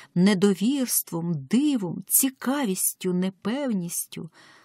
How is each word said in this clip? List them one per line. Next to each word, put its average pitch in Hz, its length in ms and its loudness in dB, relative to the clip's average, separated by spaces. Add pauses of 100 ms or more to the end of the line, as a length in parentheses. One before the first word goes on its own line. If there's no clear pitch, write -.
(160)
недовірством, 196 1160 2
дивом, 202 760 0
цікавістю, 247 1080 -2
непевністю, 185 1160 -4 (360)